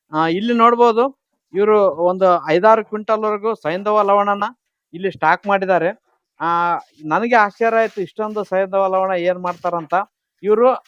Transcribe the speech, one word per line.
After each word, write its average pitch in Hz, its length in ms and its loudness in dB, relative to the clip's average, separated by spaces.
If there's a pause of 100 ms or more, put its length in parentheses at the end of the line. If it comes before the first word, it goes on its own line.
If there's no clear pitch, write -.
(140)
ಆ, 160 140 0
ಇಲ್ಲಿ 208 260 -2
ನೋಡ್ಬೋದು, 240 680 2 (340)
ಇವರು 208 280 2
ಒಂದು 175 680 2
ಐದಾರು 214 380 4
ಕ್ವಿಂಟಲ್ 214 380 -4
ವರೆಗೂ 214 300 -4
ಸೈಂಧವ 202 480 -2
ಲವಣನ 202 420 0 (500)
ಇಲ್ಲಿ 180 180 -6
ಸ್ಟಾಕ್ 165 360 0
ಮಾಡಿದ್ದಾರೆ. 190 420 0 (520)
ಆ, 156 40 -4 (600)
ನನಗೆ 208 300 0
ಆಶ್ಚರ್ಯ 226 420 0
ಆಯ್ತು, 220 240 -2
ಇಷ್ಟೊಂದು 214 420 -8
ಸೈಂಧವ 190 520 -2
ಲವಣ 190 180 -2
ಏನ್ 180 260 -2
ಮಾಡ್ತಾರಂತ. 175 540 -6 (500)
ಇವರು, 220 260 2 (180)